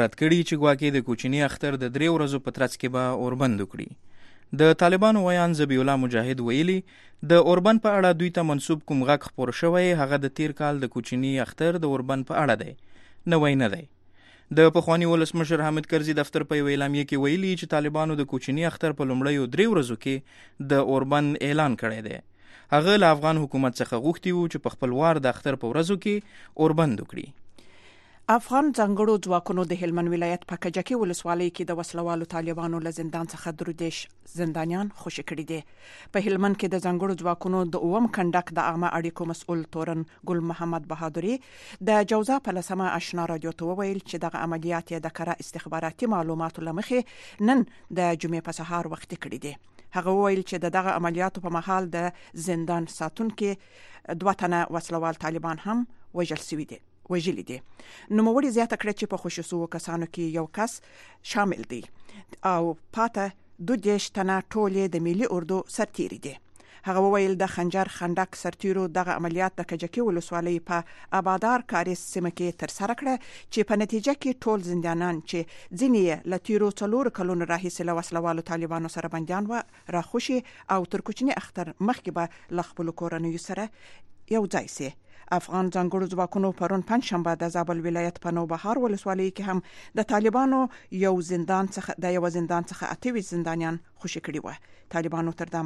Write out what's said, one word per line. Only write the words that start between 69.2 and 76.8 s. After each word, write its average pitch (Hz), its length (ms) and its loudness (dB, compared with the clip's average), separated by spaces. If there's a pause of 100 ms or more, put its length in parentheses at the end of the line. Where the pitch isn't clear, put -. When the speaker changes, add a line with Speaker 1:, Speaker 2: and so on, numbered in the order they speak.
Speaker 2:
عملیات 175 380 -2
د 170 140 -6
کجکي 175 340 -2
ولسوالۍ 170 640 -2
په - 480 -4
آبادار 202 540 2
کاریز 175 280 0 (140)
سیمه 175 240 -2
کې 175 240 -4
ترسره 202 400 -4
کړه 262 120 0 (380)
چې 208 160 0
په 208 140 4
نتیجه 220 400 0
کې 254 240 -2
ټول 214 240 2
زندانیان 170 580 -2
چې 175 100 -4 (420)
ځینې 247 260 6
یې 165 260 0
له 180 160 -4
تیرو 208 320 4